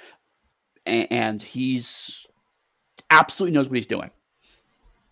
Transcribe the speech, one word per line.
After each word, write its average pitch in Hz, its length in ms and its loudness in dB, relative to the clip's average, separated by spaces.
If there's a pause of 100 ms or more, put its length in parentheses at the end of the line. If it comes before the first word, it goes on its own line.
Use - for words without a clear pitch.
(840)
A-, 117 260 -2
and 110 300 -2
he's - 800 -6 (880)
absolutely 165 420 4
knows 135 160 2
what 131 60 -4
he's 117 100 -2
doing. - 240 -6 (1040)